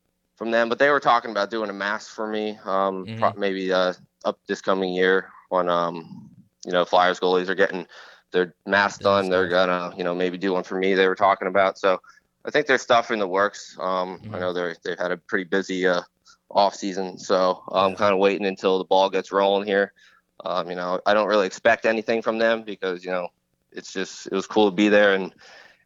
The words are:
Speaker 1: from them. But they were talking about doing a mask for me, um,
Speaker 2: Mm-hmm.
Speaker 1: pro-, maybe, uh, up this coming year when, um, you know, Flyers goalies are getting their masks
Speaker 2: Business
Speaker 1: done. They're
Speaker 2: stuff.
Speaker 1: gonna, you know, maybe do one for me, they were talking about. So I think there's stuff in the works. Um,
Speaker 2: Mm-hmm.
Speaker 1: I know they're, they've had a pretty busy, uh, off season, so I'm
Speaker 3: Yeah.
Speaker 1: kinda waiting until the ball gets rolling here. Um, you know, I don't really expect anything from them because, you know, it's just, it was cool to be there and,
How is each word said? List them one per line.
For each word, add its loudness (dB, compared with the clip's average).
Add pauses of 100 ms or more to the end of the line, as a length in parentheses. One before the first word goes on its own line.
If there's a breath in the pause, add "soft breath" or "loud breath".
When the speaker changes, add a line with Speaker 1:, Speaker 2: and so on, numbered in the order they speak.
(360)
Speaker 1:
from -8
them. 2
But -2
they 4
were 2
talking 2
about -2
doing -4
a -8
mask -6
for -6
me, -6
um, -2
Speaker 2:
Mm-hmm. -12
Speaker 1:
pro-, 2
maybe, -2
uh, 0 (320)
up -4
this -4
coming -2
year 2 (200)
when, 0
um, -4 (360)
you -10
know, 2
Flyers 2
goalies 0
are -4
getting 0 (460 loud breath)
their 0 (100)
masks 0
Speaker 2:
Business -8 (200)
Speaker 1:
done. -4
They're 2
Speaker 2:
stuff. 2
Speaker 1:
gonna, -4
you -4
know, -2
maybe -4
do -2
one -2
for -8
me, 0
they 4
were 0
talking 2
about. 2
So 0 (420 soft breath)
I -12
think 0
there's 2
stuff 2
in -2
the -2
works. -2
Um, -4
Speaker 2:
Mm-hmm. -14
Speaker 1:
I -8
know -2
they're, -4
they've -6
had -2
a -4
pretty -6
busy, -2
uh, 2 (480 soft breath)
off 2
season, -6
so 0
I'm 2
Speaker 3:
Yeah. -10
Speaker 1:
kinda 2
waiting 2
until 0
the -4
ball 4
gets -4
rolling 2
here. 0 (500 soft breath)
Um, -4
you -8
know, -4
I 4
don't 2
really 4
expect 2
anything 0
from -2
them 0
because, -8
you -6
know, -4 (420)
it's -14
just, -8
it -6
was -2
cool 4
to -4
be 4
there 6
and, -4 (520 loud breath)